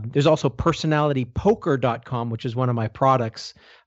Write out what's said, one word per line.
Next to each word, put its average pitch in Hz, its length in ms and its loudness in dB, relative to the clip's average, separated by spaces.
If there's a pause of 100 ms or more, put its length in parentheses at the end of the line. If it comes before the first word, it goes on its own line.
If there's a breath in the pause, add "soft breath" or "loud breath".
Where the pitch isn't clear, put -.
there's 143 220 0
also 151 220 4
personality 147 760 0
poker 175 520 0
dot 120 280 -2
com, 120 260 -6
which 113 140 -6
is 117 100 -6
one 127 140 0
of 123 80 0
my 113 100 -2
products, 131 680 0 (320 soft breath)